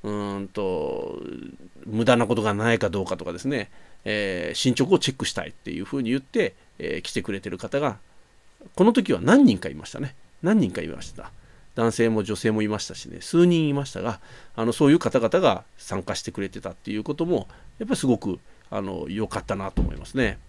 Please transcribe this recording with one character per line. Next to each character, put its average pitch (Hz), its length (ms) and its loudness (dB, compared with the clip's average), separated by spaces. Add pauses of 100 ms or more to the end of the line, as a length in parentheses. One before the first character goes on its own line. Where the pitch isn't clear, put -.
う 104 60 -8
ー 101 320 -4
ん 98 80 -8
と、 90 720 -4 (640)
無 110 220 -2
駄 123 100 8
な 117 100 4
こ 120 80 2
と 117 80 2
が 104 120 0
な 110 180 2
い 113 60 4
か 104 100 0
ど 95 140 -2
う - 20 -2
か 87 140 -4
と 90 80 -10
か 90 60 -8
で 87 80 -10
す 127 60 -6
ね、 131 240 -2 (340)
え 95 500 -2
ー、 - 20 -4
進 123 180 2
捗 143 200 0
を - 40 4
チ - 120 0
ェ - 40 -10
ッ - 20 -14
ク 107 100 -4
し - 80 -6
た - 100 -6
い - 60 -12
っ - 20 -18
て - 180 -12
い 82 100 -6
う 98 40 -6
ふ 139 140 -6
う 131 40 -2
に 113 80 -2
言 135 100 0
っ - 20 -20
て、 - 320 -2 (240)
え - 220 -6
ー、 - 20 -14
来 - 100 -10
て 110 80 -2
く 101 120 -8
れ 98 80 -6
て 95 100 -10
る 92 80 -8
方 139 200 -4
が、 131 200 -2 (760)
こ 185 100 6
の 226 100 8
時 202 180 2
は 87 80 0
何 226 240 8
人 101 140 8
か - 100 -8
い 71 60 -8
ま 78 100 -12
し - 60 -14
た 131 100 -12
ね。 135 140 -8 (280)
何 196 180 4
人 101 100 2
か 87 100 -6
い 80 80 -6
ま 67 140 -10
し - 100 -12
た。 - 180 -14 (440)
男 117 180 2
性 117 160 2
も 110 160 0
女 101 120 -4
性 113 140 0
も 107 120 0
い 104 60 0
ま 107 100 -2
し - 100 -8
た - 60 -12
し - 120 -14
ね、 - 140 -14
数 170 260 4
人 165 220 4
い 143 40 0
ま 139 120 -2
し - 80 -12
た 92 80 -8
が、 104 200 -4 (360)
あ 113 80 -2
の、 117 80 2
そ 147 140 4
う 139 40 8
い 156 40 10
う 170 40 6
方 123 220 2
々 110 200 2
が 120 220 4 (140)
参 95 260 -6
加 - 120 -6
し - 80 -8
て 92 100 -8
く - 80 -8
れ 98 80 -4
て - 120 -12
た 92 100 -8
っ 87 40 -14
て - 160 -12
い 104 60 -4
う 107 80 -6
こ 147 100 -4
と 165 100 -2
も、 156 220 -2 (320)
や 220 60 -8
っ 214 40 -10
ぱ 262 60 0
り - 20 0
す 147 100 -2
ご 120 120 4
く、 92 220 -6 (300)
あ 104 100 -4
の、 92 280 -6
良 101 200 -4
か 101 120 -6
っ - 40 -14
た 98 120 -4
な 98 140 -6
と - 100 -2
思 - 120 0
い - 40 -10
ま - 100 -12
す - 100 -8
ね。 107 220 0 (100)